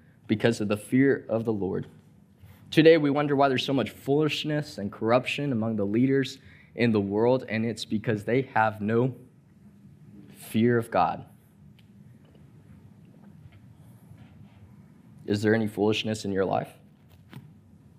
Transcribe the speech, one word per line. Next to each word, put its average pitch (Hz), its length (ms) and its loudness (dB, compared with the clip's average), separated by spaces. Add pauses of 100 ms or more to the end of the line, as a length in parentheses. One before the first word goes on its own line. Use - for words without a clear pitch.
(280)
because 113 340 2
of 104 80 -4
the 107 80 0
fear 131 500 0
of 113 160 -2
the 113 100 -2
Lord." 95 340 -4 (880)
Today, 160 240 8
we 147 140 2
wonder 147 240 0
why 139 140 4
there's 127 140 0
so - 80 -4
much 123 200 0
foolishness 147 880 -2
and 101 120 -8
corruption 127 600 -2
among 110 240 -2
the 104 100 -2
leaders 131 540 0 (340)
in 117 180 0
the 107 80 2
world, 113 480 0
and 113 200 -4
it's 110 180 -8
because 107 380 -4
they 127 320 -2
have 110 260 0
no 117 320 0 (1160)
fear 117 480 0
of 113 100 -6
God. 82 340 0 (4000)
Is 104 160 -2
there 107 100 4
any 110 140 0
foolishness 107 580 -2
in 101 60 -6
your 95 140 0
life? - 280 -4 (1300)